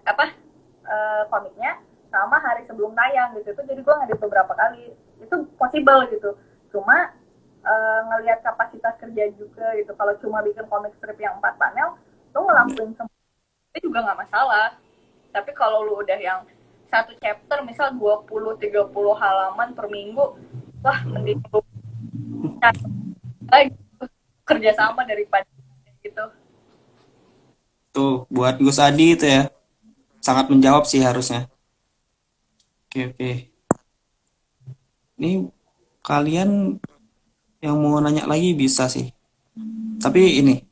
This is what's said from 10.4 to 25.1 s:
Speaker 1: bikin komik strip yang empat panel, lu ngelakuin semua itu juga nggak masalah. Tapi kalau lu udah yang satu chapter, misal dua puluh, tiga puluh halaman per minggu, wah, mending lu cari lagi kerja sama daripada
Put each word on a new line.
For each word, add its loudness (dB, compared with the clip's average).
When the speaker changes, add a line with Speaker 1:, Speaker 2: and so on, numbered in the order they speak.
Speaker 1:
bikin -6
komik -6
strip -14
yang -8
empat -4
panel, -2
lu 0
ngelakuin -2
semua -16
itu -8
juga -4
nggak -4
masalah. 0
Tapi -6
kalau 2
lu -4
udah -4
yang -6
satu 0
chapter, -6
misal -4
dua 0
puluh, -8
tiga 0
puluh 0
halaman -2
per -10
minggu, -4
wah, 0
mending -4
lu -2
cari 2
lagi 6
kerja 2
sama 0
daripada -2